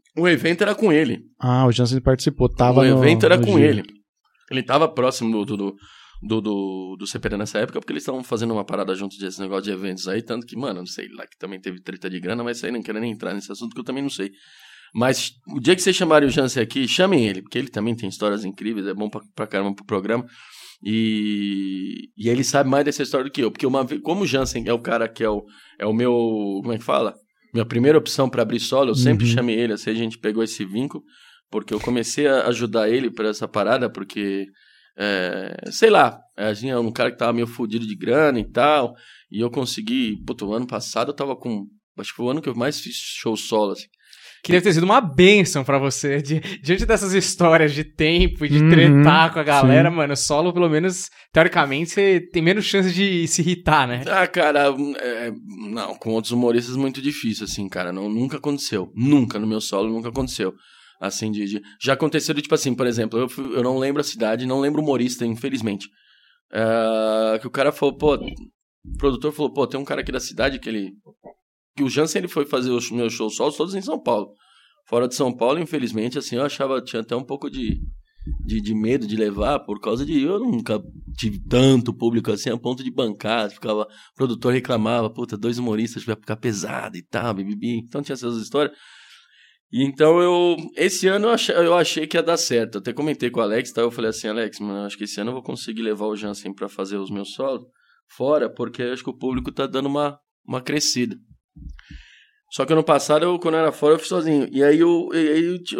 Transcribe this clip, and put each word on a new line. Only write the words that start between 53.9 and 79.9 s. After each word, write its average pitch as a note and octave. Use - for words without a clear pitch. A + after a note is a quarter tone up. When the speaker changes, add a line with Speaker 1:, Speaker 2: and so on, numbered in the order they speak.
Speaker 1:
Ah, F#3+
cara, D3+
é, A#2
não, G#2
com -
outros A2
humoristas A#2+
muito C3+
difícil, C3
assim, G2
cara, F2+
não, F#2+
nunca B2+
aconteceu, C#3
nunca, B2
no G#2+
meu G#2+
solo, G2+
nunca A2+
aconteceu, A#2
assim, G#2+
de, G#2
de, G2+
já C3
aconteceu D3+
de, D3
tipo -
assim, C#3
por B2
exemplo, A2+
eu B2
fui, C#3
eu B2
não C3
lembro C#3
a -
cidade, A2+
não C3
lembro D3
o -
humorista, B2
infelizmente, A2+
é, A2
que B2
o A#2+
cara C#3
falou, C3+
pô, D3
o -
produtor C#3
falou, D3
pô, C#3
tem C3
um C#3
cara C#3+
aqui -
da B2+
cidade C3
que -
ele, G2+
que C#3+
o C3+
Jansen, D#3
ele F3+
foi D3+
fazer B2+
o A#2+
sh-, A#2
meu A#2
show A2
solo, A#2+
todos E3+
em G3
São C4+
Paulo. G#2
Fora B2
de B2
São B2+
Paulo, B2
infelizmente, B2
assim, B2
eu B2+
achava, C3+
tinha A#2+
até A#2+
um C3
pouco C#3
de, A#2+
de, A2
de G#2
medo A#2
de G#2+
levar, G#2+
por G#2
causa A#2+